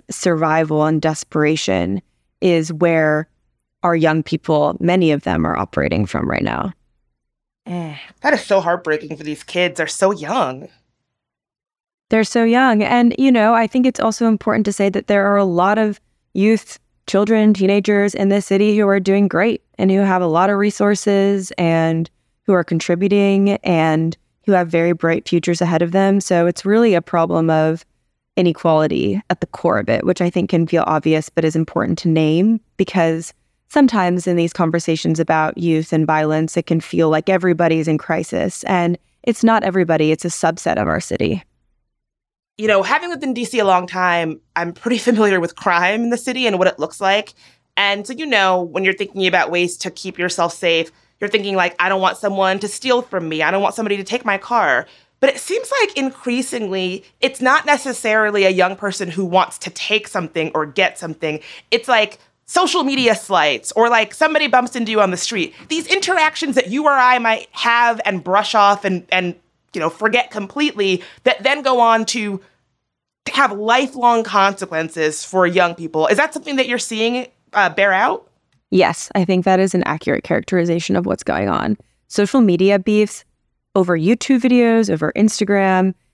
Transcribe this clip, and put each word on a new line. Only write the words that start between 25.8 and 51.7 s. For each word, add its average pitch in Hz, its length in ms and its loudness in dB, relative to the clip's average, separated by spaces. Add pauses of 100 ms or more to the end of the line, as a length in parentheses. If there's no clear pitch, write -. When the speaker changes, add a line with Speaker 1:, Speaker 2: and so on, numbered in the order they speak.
Speaker 1:
of 170 100 0
them. 196 280 4
So 175 280 2
it's - 180 -4
really 214 300 4
a 170 60 2
problem 165 480 0
of 160 360 0 (520)
inequality 160 920 0
at - 120 -4
the - 60 -6
core - 300 -2
of 104 120 -2
it, 110 160 0
which 180 160 0
I 175 80 0
think - 200 -2
can 165 160 2
feel 160 220 0
obvious 156 420 0
but 165 160 -2
is 160 100 0
important 165 440 -2
to 175 100 -2
name, 165 500 2 (180)
because 165 560 0 (360)
sometimes 190 560 2
in 180 100 0
these 170 180 0
conversations 165 680 0
about 160 380 0
youth 160 360 -2
and 156 140 2
violence, 156 500 0
it 165 80 -2
can 165 160 0
feel 165 280 0
like 156 200 0
everybody's 170 580 2
in 156 100 2
crisis. - 680 -4
And 175 320 0 (260)
it's 233 200 -2
not 226 200 4
everybody, 160 480 2
it's 156 140 -2
a 175 40 -4
subset - 520 -2
of - 60 -2
our - 120 0
city. - 440 -4 (1120)
Speaker 2:
You 214 100 -4
know, 196 160 4
having 302 260 -2
lived 302 140 -8
in 262 100 -2
D 233 120 -6
C - 140 -4
a 208 60 2
long 185 220 2
time, 170 520 -2 (160)
I'm 170 180 -4
pretty 233 240 -2
<laughs> - 120 -2
familiar 208 300 4
with 170 160 -4
crime 185 480 0
in 233 60 -2
the 240 80 -2
city 247 300 -4
and 196 100 0
what 185 100 4
it - 120 -2
looks - 220 -8
like. 202 320 -2 (440)
And 202 280 0
so, 262 80 -10
you 294 120 -10
know, 190 360 2
when 175 220 -6
you're 190 100 2
thinking 190 340 -4
about 175 240 0
ways 175 260 -2
to 185 140 -10
keep 180 260 -14
yourself 175 360 -2
safe, 165 380 -2 (280)
you're 202 100 -6
thinking, 202 260 -2
like, 180 240 0